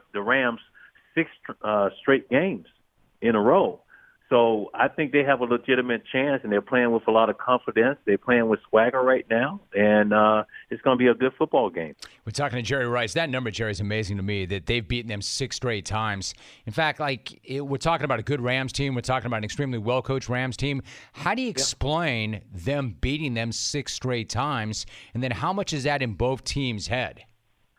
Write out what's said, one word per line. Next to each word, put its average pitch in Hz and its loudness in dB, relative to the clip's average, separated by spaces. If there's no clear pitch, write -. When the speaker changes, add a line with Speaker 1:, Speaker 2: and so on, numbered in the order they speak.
Speaker 1:
the 101 -4
Rams 120 0
six, 160 -2
uh, 104 2
straight 135 2
games 135 0
in 113 4
a 107 4
row. 123 4
So 113 4
I 127 2
think 147 -4
they 143 4
have 135 2
a 123 -2
legitimate 123 0
chance, 135 0
and 104 -6
they're 101 2
playing 123 2
with 113 0
a 110 4
lot 110 6
of - -4
confidence. 127 2
They're 101 4
playing 120 2
with 104 2
swagger 123 4
right 127 4
now, 135 0
and, 104 4
uh, 107 6
it's 113 -10
gonna 131 4
be 123 4
a 120 6
good 127 0
football 135 2
game. 80 -8
Speaker 2:
We're 110 -8
talking 143 -4
to 120 -4
Jerry 123 -2
Rice. 120 -2
That 165 0
number, 127 -4
Jerry, 110 -4
is 98 -4
amazing 104 -2
to 95 -4
me, 101 -2
that 95 -6
they've 117 -2
beaten 120 -4
them 101 -6
six - -6
straight 110 -4
times. 107 -4
In 110 -8
fact, 151 0
like, 139 -6
it, 135 -6
we're 139 -2
talking 165 0
about 131 0
a 107 -6
good 143 -2
Rams 127 0
team. 139 -2
We're 117 -2
talking 123 -2
about 117 -2
an 107 -4
extremely 127 -4
well-coached 127 -2
Rams 127 -4
team. 139 -2
How 165 -2
do 262 -2
you 254 -2
Speaker 1:
Yeah. 214 -4
Speaker 2:
explain 131 -2
them 117 -4
beating 139 -2
them 113 -2
six - -6
straight 120 -4
times, 117 -4
and 120 -4
then 131 -2
how 135 -2
much 190 -4
is 135 -2
that 143 0
in 113 -2
both 123 -2
teams' 120 -4
head? 113 -4